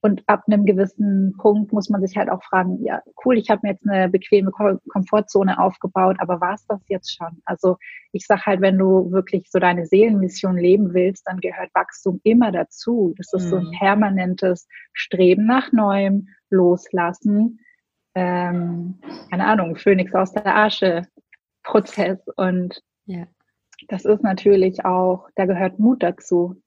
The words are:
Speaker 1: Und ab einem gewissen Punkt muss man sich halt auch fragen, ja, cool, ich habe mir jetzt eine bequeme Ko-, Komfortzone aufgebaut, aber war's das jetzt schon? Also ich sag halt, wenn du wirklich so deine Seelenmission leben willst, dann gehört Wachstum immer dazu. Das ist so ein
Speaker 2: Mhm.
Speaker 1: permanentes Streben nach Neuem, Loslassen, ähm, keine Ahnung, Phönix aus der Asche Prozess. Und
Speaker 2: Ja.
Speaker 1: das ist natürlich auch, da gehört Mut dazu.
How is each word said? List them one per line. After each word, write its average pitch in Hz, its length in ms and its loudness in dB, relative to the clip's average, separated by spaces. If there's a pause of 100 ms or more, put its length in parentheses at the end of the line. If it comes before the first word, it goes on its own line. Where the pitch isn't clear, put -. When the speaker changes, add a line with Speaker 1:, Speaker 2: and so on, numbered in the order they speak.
Speaker 1:
Und 196 220 0
ab 208 180 2
einem 208 200 2
gewissen 196 680 0
Punkt 208 360 0
muss 208 180 -4
man 202 100 0
sich 190 160 -4
halt - 140 -2
auch 185 140 -4
fragen, 185 400 -2
ja, - 180 -6 (220)
cool, 254 140 4
ich 202 120 -4
habe 208 140 0
mir 202 80 -4
jetzt 190 160 -6
eine 190 200 0
bequeme 190 440 2
Ko-, 196 260 0 (100)
Komfortzone 196 720 0
aufgebaut, 190 640 0
aber 175 200 -4
war's 185 280 -6
das 196 180 -4
jetzt - 260 -8
schon? 170 320 -14
Also 180 320 -2 (360)
ich 196 120 -8
sag 196 220 0
halt, 190 140 0
wenn 190 180 2
du 190 320 2
wirklich 185 400 -4
so 185 80 0
deine 175 260 0
Seelenmission 190 720 2
leben 180 380 2
willst, 185 320 0
dann 185 140 -8
gehört 185 340 -10
Wachstum 180 480 -4
immer 226 300 4
dazu. 185 640 -2
Das - 160 -12
ist 185 180 -4
so 190 60 0
ein 180 80 -2
Speaker 2:
Mhm. 160 60 -12 (100)
Speaker 1:
permanentes 190 880 0 (240)
Streben 185 520 2
nach 240 280 0
Neuem, 196 560 0 (220)
Loslassen, 185 1080 0 (560)
ähm, 175 840 -4 (280)
keine 185 160 -2
Ahnung, 190 300 0
Phönix 185 400 0
aus 190 180 0
der 208 240 0
Asche 190 460 0 (640)
Prozess. 196 560 -2 (160)
Und 180 440 -4 (260)
Speaker 2:
Ja. 175 200 -12 (640)
Speaker 1:
das 185 160 -8
ist 208 180 2
natürlich 190 640 2
auch, 185 500 0
da 190 120 0
gehört 185 340 -2
Mut 247 240 2
dazu. 180 640 -2